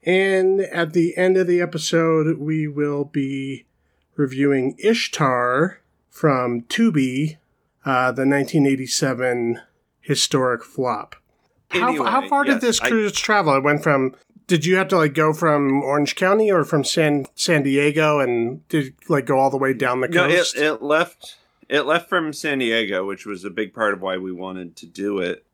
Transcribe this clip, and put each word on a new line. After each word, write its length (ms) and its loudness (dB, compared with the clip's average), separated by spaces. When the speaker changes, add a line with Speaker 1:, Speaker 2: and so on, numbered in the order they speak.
Speaker 1:
And 580 2
at 320 -4
the 240 0
end 200 4
of 100 2
the 120 2
episode, 760 0
we 300 -4
will 360 -4
be 640 -6
reviewing 600 0
Ishtar 1000 0
from 540 -2
Tubi, 760 0
uh, 260 2
the 140 -2
nineteen 420 2
eighty-seven 920 -2
historic 600 -2
flop. 520 -6
How, 180 0
Speaker 2:
Anyway, 220 -2
Speaker 1:
how 180 0
far 160 0
did 120 2
Speaker 2:
yes, 60 -4
Speaker 1:
this 200 0
Speaker 2:
I 80 0
Speaker 1:
cruise 240 0
travel? 420 2
It 80 2
went 180 2
from, 320 2
did 180 0
you 100 4
have 140 0
to, 80 2
like, 160 2
go 200 2
from 480 2
Orange 340 0
County 360 2
or 140 2
from 180 0
San, 420 0
San 280 0
Diego 560 2
and 480 -2
did, 260 -2
like, 180 2
go 140 2
all 100 4
the 80 -2
way 160 0
down 280 0
the 80 -2
Speaker 2:
No, 160 2
it, 100 2
Speaker 1:
coast? 220 0
Speaker 2:
it 260 -2
left, 540 -4
it 140 0
left 260 0
from 240 -2
San 260 -4
Diego, 460 -2
which 200 -8
was 200 -12
a 40 -8
big 240 -6
part 200 -2
of 80 -8
why 160 -4
we 160 -8
wanted 420 -12
to 100 -20
do 340 -4
it. 340 -6